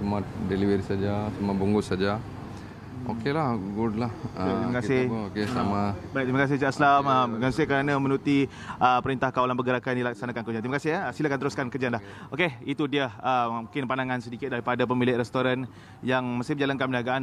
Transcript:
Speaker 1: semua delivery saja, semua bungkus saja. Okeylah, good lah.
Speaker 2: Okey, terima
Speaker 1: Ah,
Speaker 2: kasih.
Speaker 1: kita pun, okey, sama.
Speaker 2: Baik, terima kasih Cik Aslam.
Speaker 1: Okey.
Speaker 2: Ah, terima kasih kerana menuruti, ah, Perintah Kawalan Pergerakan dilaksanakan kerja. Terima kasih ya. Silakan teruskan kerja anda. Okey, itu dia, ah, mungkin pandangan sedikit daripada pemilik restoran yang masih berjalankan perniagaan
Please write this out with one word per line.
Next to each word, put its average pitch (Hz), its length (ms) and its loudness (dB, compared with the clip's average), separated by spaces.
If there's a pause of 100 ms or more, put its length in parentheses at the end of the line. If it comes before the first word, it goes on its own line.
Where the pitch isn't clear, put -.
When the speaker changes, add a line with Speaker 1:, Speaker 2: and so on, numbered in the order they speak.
Speaker 1:
semua 101 240 0 (240)
delivery 98 320 2
saja, 101 560 -2
semua 101 160 0
bungkus 98 400 2
saja. 98 240 2 (880)
Okeylah, 123 560 -2 (160)
good 110 240 0
lah. 120 80 0
Speaker 2:
Okey, 95 400 -4
terima 95 160 0
Speaker 1:
Ah, 123 160 -2
Speaker 2:
kasih. 127 240 2
Speaker 1:
kita 123 80 0
pun, 113 160 -2
okey, 104 240 -2
sama. 101 300 2 (340)
Speaker 2:
Baik, 135 80 2
terima 127 160 2
kasih 139 160 4
Cik 135 160 2
Aslam. 143 320 6
Speaker 1:
Okey. 139 80 4
Speaker 2:
Ah, 131 160 6
terima 113 160 -2
kasih 131 240 2
kerana 139 320 2
menuruti, 139 380 2 (420)
ah, 123 240 6
Perintah 131 240 0
Kawalan 127 320 2
Pergerakan 127 400 0
dilaksanakan 120 400 -4
kerja. 113 240 -4
Terima 127 160 -2
kasih 156 160 -2
ya. 196 40 -2 (120)
Silakan 139 320 0
teruskan 139 240 -2
kerja 131 240 -2
anda. 113 80 -2 (320)
Okey, 135 320 -2
itu 139 240 -2
dia, 135 320 0
ah, 120 400 0
mungkin 123 240 -4
pandangan 127 400 -2
sedikit 120 240 -8
daripada 120 400 0
pemilik 123 320 4
restoran 127 480 0 (320)
yang 127 240 2
masih 123 320 -2
berjalankan 139 320 0
perniagaan 127 340 0